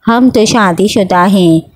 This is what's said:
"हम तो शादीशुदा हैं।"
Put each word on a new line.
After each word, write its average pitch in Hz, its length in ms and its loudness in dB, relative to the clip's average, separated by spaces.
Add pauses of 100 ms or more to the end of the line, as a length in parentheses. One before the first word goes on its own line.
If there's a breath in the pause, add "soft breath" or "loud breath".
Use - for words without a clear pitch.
"हम 247 240 0
तो 220 160 0
शादीशुदा 190 760 0
हैं।" 175 380 2 (140)